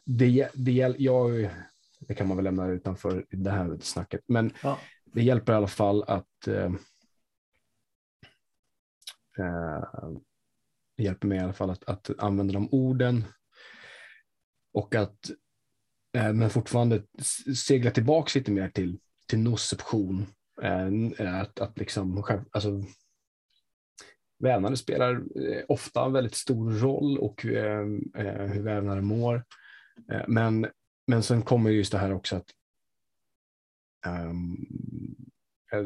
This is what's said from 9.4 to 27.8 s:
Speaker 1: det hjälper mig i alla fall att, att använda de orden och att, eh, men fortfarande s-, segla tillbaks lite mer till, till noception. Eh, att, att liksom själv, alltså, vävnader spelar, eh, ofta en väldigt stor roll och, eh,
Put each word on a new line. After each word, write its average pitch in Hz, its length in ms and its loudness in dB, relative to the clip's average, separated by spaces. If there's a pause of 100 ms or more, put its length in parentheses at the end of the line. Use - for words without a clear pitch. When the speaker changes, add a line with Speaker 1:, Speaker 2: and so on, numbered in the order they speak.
Speaker 1:
det 120 60 -2
hjälper 98 260 -2
mig 95 100 0
i - 20 0
alla 92 120 -2
fall 98 180 -4
att, 92 140 -8
att - 340 -8
använda 101 340 0
de 101 200 -2
orden 127 520 2 (1500)
och 107 200 -2
att, - 360 -2 (840)
eh, 110 160 2
men 110 180 4
fortfarande 117 520 2 (160)
s-, - 480 -4
segla 120 240 4
tillbaks 143 440 2
lite 127 160 0
mer 95 180 0
till, 92 300 -4 (280)
till 110 120 0
noception. 104 880 -2 (360)
Eh, 95 800 -2
att, - 200 -8
att - 180 -6
liksom 98 440 -4
själv, 104 180 0 (120)
alltså, 101 300 -2 (1600)
vävnader 120 380 2
spelar, 123 380 0
eh, - 540 -4
ofta 127 360 0
en 131 80 0
väldigt 123 220 2
stor 117 380 0
roll 135 460 2
och, - 280 -4
eh, 107 340 0 (340)